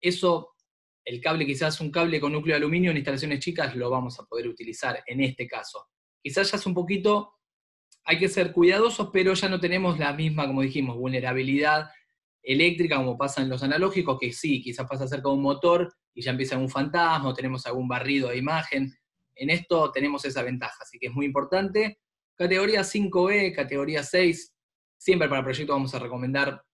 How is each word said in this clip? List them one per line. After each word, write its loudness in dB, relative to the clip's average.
eso, 0
el -10
cable, 0
quizás -2
un -6
cable 2
con -2
núcleo 0
de 2
aluminio 2
en 0
instalaciones -4
chicas -4
lo -2
vamos -2
a -18
poder -6
utilizar -6
en -4
este -2
caso. -12
Quizás 0
ya -2
es -4
un 0
poquito, 0
hay 2
que 2
ser 2
cuidadosos, 4
pero 4
ya 0
no 0
tenemos 2
la 0
misma, 0
como 0
dijimos, -2
vulnerabilidad 0
eléctrica 2
como 0
pasa -2
en 0
los -4
analógicos, 0
que -4
sí, -2
quizás -8
pasa -6
cerca -4
de 2
un 0
motor 2
y -14
ya -2
empieza -2
un -2
fantasma 0
o -2
tenemos -6
algún -4
barrido 0
de -4
imagen. -2
En -4
esto 2
tenemos -2
esa -4
ventaja, -6
así -20
que -8
es -6
muy -2
importante. 0
Categoría 2
cinco 2
B, 2
categoría -2
seis, 2
siempre 2
para 0
proyectos -2
vamos -2
a -4
recomendar -2